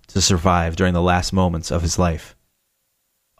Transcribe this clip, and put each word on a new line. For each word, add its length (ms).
to 140
survive 560
during 180
the 80
last 300
moments 380
of 120
his 160
life. 360